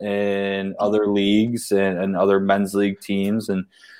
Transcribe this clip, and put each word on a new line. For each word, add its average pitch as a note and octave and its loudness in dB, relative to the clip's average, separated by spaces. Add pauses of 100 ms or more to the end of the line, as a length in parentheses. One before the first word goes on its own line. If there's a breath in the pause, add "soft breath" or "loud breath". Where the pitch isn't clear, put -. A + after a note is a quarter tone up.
in G2 -4
other G#2 2
leagues G#2 2
and, G2 0
and G2 -2
other G2 4
men's G2 0
league G2+ 0
teams, G2+ -4
and F#2+ -2 (340 soft breath)